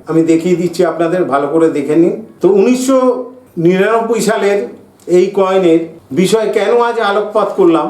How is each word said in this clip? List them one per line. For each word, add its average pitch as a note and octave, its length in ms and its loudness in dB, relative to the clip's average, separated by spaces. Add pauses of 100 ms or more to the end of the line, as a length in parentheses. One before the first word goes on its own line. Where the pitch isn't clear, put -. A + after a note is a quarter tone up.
আমি D#3+ 160 0
দেখিয়ে E3 340 0
দিচ্ছি E3+ 280 -4
আপনাদের, E3 400 -2
ভালো C#3 240 -2
করে D#3+ 220 2
দেখে D3 260 -2
নিন। F3+ 180 2 (260)
তো F3 120 0
উনিশশো B3+ 460 2 (580)
নিরানব্বই G3+ 640 0
সালের G3+ 380 0 (500)
এই F3+ 180 2 (100)
কয়েনের F#3 440 2 (320)
বিষয়ে F#3+ 400 0
কেন G#3 180 -4 (120)
আজ A#3 180 -2
আলোকপাত G3+ 560 -2
করলাম, E3 340 2